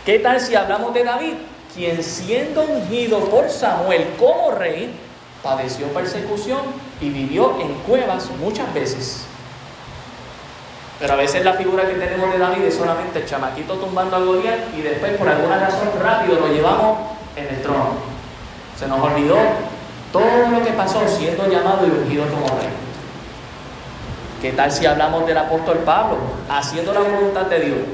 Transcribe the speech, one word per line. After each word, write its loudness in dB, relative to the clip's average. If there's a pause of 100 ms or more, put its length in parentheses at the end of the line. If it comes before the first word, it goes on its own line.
¿Qué 6
tal 4
si -2
hablamos 2
de 2
David, -2 (400)
quien -2
siendo -2
ungido 0 (100)
por 4
Samuel 2 (120)
como 4
rey, -4 (480)
padeció -2
persecución -4 (400)
y -2
vivió 2
en -4 (140)
cuevas 2 (100)
muchas -4
veces? -4 (1700)
Pero 0
a 2
veces 2
la 6
figura 2
que 0
tenemos 0
de 2
David 2
es 2
solamente -2
el -4
chamaquito -4
tumbando -2
a 2
Goliat 0
y -4
después -2
por 2
alguna 2
razón 0 (120)
rápido 4
lo 2
llevamos 4 (380)
en -8
el -6
trono. 0 (840)
Se -6
nos 0
olvidó 4 (760)
todo 6
lo 4
que 2
pasó 2
siendo 2
llamado 4
y 6
ungido 2
como -2
rey. -2 (1700)
¿Qué -4
tal 2
si 0
hablamos 4
del 2
apóstol 2
Pablo 2 (300)
haciendo -2
la 2
voluntad 2
de 2
Dios? 0 (160)